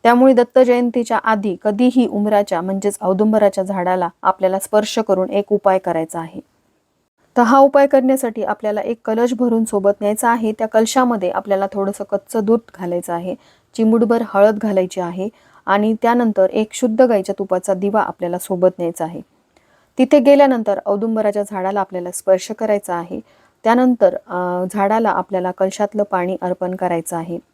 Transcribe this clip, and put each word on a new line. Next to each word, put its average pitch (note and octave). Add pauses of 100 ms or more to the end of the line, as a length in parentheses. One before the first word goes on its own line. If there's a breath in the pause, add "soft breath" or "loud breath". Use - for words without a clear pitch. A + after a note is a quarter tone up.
त्यामुळे B3
दत्त A#3+
जयंतीच्या A#3+
आधी G#3
कधीही B3
उमराच्या G#3
म्हणजेच G3
औदुंबराच्या G3
झाडाला F#3 (140)
आपल्याला F#3+
स्पर्श G#3+
करून F#3
एक G3+
उपाय F#3+
करायचा E3
आहे. E3 (960)
तर B3
हा B3+
उपाय C#4
करण्यासाठी C4
आपल्याला G#3
एक A3+
कलश A#3
भरून A3+
सोबत G3+ (100)
न्यायचा G#3+
आहे. A3+
त्या A3
कलशामध्ये A3+
आपल्याला G3
थोडंसं G3
कच्चं G3+
दूध A3+ (160)
घालायचं F3
आहे, F3 (380 soft breath)
चिमूटभर A#3
हळद G#3
घालायची F#3+
आहे F3+ (360 soft breath)
आणि G#3
त्यानंतर A#3+
एक A3
शुद्ध A#3
गाईच्या G3+
तुपाचा F#3+
दिवा G3+
आपल्याला F3+
सोबत F#3 (100)
न्यायचा E3+
आहे. E3 (760)
तिथे C4
गेल्यानंतर C4
औदुंबराच्या G#3
झाडाला G3
आपल्याला F3+
स्पर्श F#3+
करायचा G#3
आहे. F3 (440 soft breath)
त्यानंतर, A#3 (120)
अ, F3+
झाडाला G#3
आपल्याला F#3
कलशातलं G#3
पाणी F#3
अर्पण F3+
करायचं F3
आहे. E3 (140)